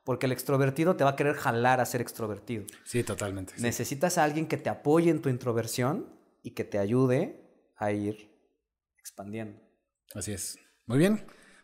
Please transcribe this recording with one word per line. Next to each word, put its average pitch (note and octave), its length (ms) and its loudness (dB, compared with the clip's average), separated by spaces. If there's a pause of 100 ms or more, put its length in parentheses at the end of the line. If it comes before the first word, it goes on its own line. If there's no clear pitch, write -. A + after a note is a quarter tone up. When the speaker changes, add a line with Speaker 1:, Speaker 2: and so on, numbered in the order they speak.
Speaker 1:
porque C3 220 0
el B2+ 40 2
extrovertido C#3 640 2
te C#3+ 80 2
va C#3 80 4
a C#3 40 -2
querer C#3+ 200 2
jalar B2 460 2
a A#2+ 40 2
ser A#2 160 -2
extrovertido. G#2+ 640 -6 (200)
Speaker 2:
Sí, A#2+ 180 -2
totalmente, F#2+ 540 -6
sí. - 60 -8
Speaker 1:
Necesitas C#3 560 0
a D#3 40 6
alguien D3+ 240 0
que D#3 100 -2
te - 120 -4
apoye D#3+ 400 4
en D#3 120 2
tu C#3 80 0
introversión B2 840 -2 (280)
y - 80 -10
que - 120 -6
te - 140 -4
ayude B2+ 1000 0
a G#2 140 0
ir G#2 380 -4 (680)
expandiendo. G#2 600 -12 (540)
Speaker 2:
Así G#2+ 200 -8
es. - 260 -10 (260)
Muy A#2+ 120 0
bien. G3+ 280 2 (380)